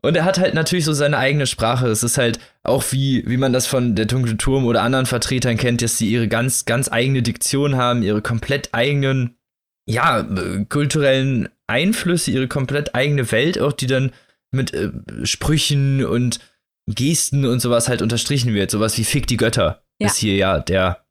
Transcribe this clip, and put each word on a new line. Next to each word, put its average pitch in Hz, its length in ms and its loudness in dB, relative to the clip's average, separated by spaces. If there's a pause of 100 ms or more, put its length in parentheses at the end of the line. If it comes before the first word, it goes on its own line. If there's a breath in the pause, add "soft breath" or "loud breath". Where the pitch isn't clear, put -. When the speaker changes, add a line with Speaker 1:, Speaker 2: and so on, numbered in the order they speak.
Speaker 1:
Und 160 160 2
er 165 80 2
hat 190 140 2
halt 185 160 2
natürlich 160 300 0
so 156 80 0
seine 143 240 2
eigene 143 280 2
Sprache. 123 420 0
Es 107 140 0
ist 120 160 0
halt 117 220 0 (240 loud breath)
auch 127 260 2
wie, 135 380 0
wie 123 100 0
man 131 160 2
das 127 140 0
von 123 280 0
der 110 100 0
Dunkle 120 320 0
Turm 131 280 2
oder 113 160 2
anderen 127 240 0
Vertretern 120 520 0
kennt, 120 260 0
dass - 160 -2
sie 107 100 0
ihre 117 180 2
ganz, 120 380 -2
ganz 120 260 -2
eigene 127 300 2
Diktion 139 540 0
haben, 123 260 0
ihre 104 220 0
komplett 127 500 -4
eigenen, 135 640 0 (500)
ja, 120 340 2
äh, 95 440 -4
kulturellen 135 840 0 (180)
Einflüsse, 170 640 0
ihre 127 160 0
komplett 139 480 -4
eigene 139 360 0
Welt 131 280 2
auch, 143 140 0
die 131 140 -4
dann 131 240 0 (400 soft breath)
mit, 131 220 -2
äh, 90 180 -2 (320)
Sprüchen 139 800 0
und 120 360 0 (480 soft breath)
Gesten 135 580 0
und 123 140 0
sowas 120 280 2
halt 123 140 0
unterstrichen 120 540 0
wird. 98 160 0
Sowas 107 260 0
wie 113 60 -2
„Fick 127 240 -2
die 120 100 -2
Götter“ 110 460 0 (160)
Speaker 2:
Ja. 208 80 0
Speaker 1:
ist 196 100 0
hier 104 180 0
ja 95 240 2
der 92 520 0